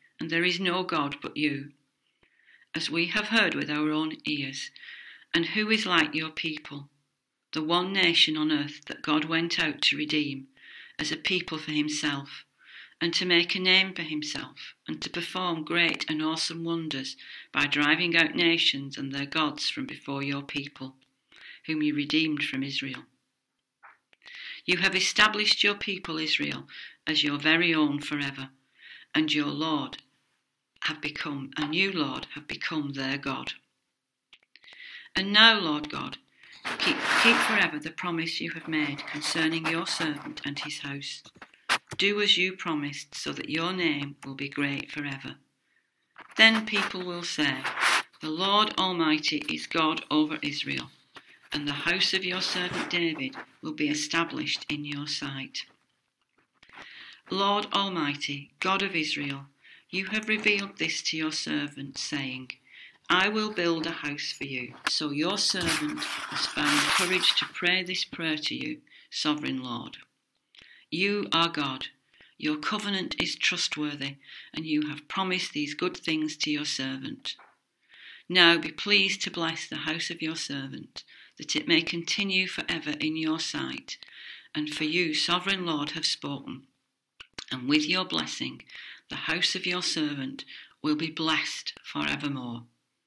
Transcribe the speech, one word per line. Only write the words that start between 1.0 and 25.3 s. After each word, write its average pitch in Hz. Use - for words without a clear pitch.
but -
you. 143
As 160
we 165
have 208
heard 208
with 143
our 151
own 156
ears, 139
and 170
who 214
is 220
like 165
your 160
people, 147
the 156
one 175
nation 170
on 156
earth 143
that -
God 156
went 165
out 156
to -
redeem 147
as 151
a 156
people 175
for 156
himself, 147
and 170
to 185
make 175
a 196
name 185
for 180
himself, 151
and 151
to -
perform 175
great 170
and 156
awesome 165
wonders 160
by 143
driving 147
out 160
nations 165
and 139
their 139
gods 147
from 143
before 139
your 139
people, 139
whom 156
you 151
redeemed 151
from 135
Israel. 135
You 175
have 190
established 208